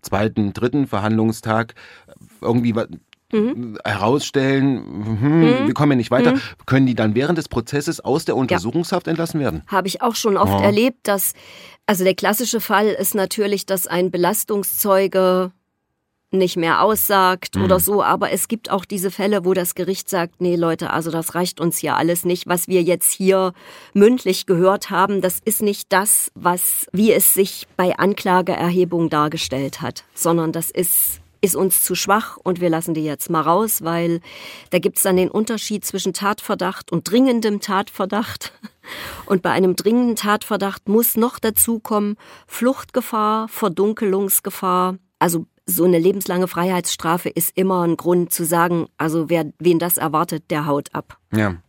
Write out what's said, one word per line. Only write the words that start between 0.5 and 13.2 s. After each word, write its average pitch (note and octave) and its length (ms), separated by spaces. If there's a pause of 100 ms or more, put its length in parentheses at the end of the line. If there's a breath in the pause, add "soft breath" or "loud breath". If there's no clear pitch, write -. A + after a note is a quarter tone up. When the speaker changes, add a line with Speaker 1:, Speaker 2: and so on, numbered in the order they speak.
Speaker 1:
dritten C3 340
Verhandlungstag A2 880 (680 loud breath)
irgendwie A#2+ 340
wa- A2+ 100 (460)
Speaker 2:
Mhm. D#3+ 520
Speaker 1:
herausstellen, C3+ 1000 (360)
hm, D3+ 200 (220)
Speaker 2:
Mhm. F#3+ 40
Speaker 1:
wir C3 80
kommen D3 180
hier B2+ 40
nicht A#2 140
weiter, A#3+ 240
Speaker 2:
Mhm. C4+ 60 (260 loud breath)
Speaker 1:
können C3 200
die B2 80
dann A2 200
während D3+ 240
des - 100
Prozesses C#3+ 520
aus C#3+ 260
der C#3 80
Speaker 2:
Ja. B2+ 60
Speaker 1:
Untersuchungshaft E3 680
entlassen E3 320
werden? C#3 260
Speaker 2:
Habe F#3+ 220
ich - 140
auch A#3 120
schon G3+ 220
oft G3 240
Speaker 1:
Oh. - 20
Speaker 2:
erlebt, G#3 360 (100)
dass, G3+ 240 (540 loud breath)
also F#3 180
der F#3+ 100
klassische G#3+ 460
Fall G#3+ 280
ist F#3+ 260
natürlich, G3+ 520